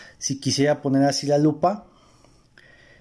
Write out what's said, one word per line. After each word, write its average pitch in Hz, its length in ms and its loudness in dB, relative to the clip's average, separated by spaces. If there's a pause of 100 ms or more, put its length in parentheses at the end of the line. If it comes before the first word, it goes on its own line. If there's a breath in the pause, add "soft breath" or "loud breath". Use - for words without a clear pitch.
(200 loud breath)
Si 135 200 -6
quisiera 143 440 0
poner 135 220 2
así 139 200 -2
la 143 140 2
lupa, 156 480 0 (1120 soft breath)